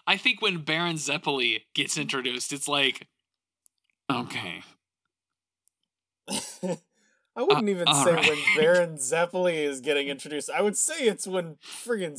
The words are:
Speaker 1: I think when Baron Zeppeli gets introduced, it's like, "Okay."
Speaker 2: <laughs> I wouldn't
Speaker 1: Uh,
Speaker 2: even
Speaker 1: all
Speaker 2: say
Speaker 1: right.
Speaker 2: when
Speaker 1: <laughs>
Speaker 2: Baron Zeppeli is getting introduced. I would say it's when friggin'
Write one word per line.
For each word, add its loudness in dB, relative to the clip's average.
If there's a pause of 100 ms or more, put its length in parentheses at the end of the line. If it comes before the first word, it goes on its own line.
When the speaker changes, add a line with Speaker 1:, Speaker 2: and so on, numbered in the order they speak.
Speaker 1:
I 4
think 0
when 2
Baron 0
Zeppeli -2 (120)
gets -2
introduced, -4
it's -4
like, 0 (1000)
"Okay." -6 (1700)
Speaker 2:
<laughs> - (1080)
I -4
wouldn't 4
Speaker 1:
Uh, 2
Speaker 2:
even 0
Speaker 1:
all 4
Speaker 2:
say 6
Speaker 1:
right. 2
Speaker 2:
when 2 (100)
Speaker 1:
<laughs> 2
Speaker 2:
Baron 4
Zeppeli 0 (100)
is -2
getting 0
introduced. -6
I 0
would 2
say 0
it's 0
when -4
friggin' -6